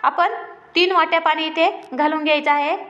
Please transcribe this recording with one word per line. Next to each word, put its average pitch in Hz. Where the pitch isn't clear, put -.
आपण 349
तीन 359
वाट्या 330
पाणी 320
इथे 320
घालून 302
घ्यायचं 294
आहे. 294